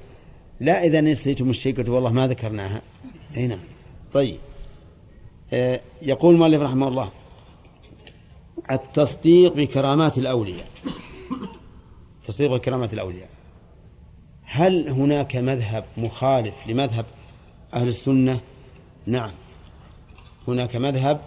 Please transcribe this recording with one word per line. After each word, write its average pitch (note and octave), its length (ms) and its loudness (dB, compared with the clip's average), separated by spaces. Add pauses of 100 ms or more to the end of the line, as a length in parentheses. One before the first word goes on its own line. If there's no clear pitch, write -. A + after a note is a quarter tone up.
(600)
لا F3 240 2
إذا D#3 160 4
نسيتم C#3 500 0
الشيء A#2+ 260 -2
قلت: A#2+ 120 -2
"والله B2 240 0
ما C3 140 2
ذكرناها". A2 560 -6 (540)
اي B2 100 -2
نعم. G#2+ 120 -4 (540)
طيب. C3+ 260 0 (1120)
آه، B2 280 0 (220)
يقول D#3 320 4
المؤلف D#3+ 280 6
رحمه C3+ 260 0
الله: B2+ 220 -4 (1600)
التصديق E3 840 4
بكرامات C#3 640 2
الأولياء. A#2 480 -4 (1600)
تصديق C3+ 240 -2
بكرامات B2 420 -2
الأولياء. F#2 360 -10 (1160)
هل E3 440 2
هناك C#3 480 0
مذهب A#2+ 480 -2 (120)
مخالف A#2 580 -2 (120)
لمذهب A2+ 380 -2 (680)
أهل B2 140 0
السنة؟ C3 520 0 (640)
نعم، A2+ 260 -4 (1160)
هناك B2 280 -4
مذهب C3+ 500 0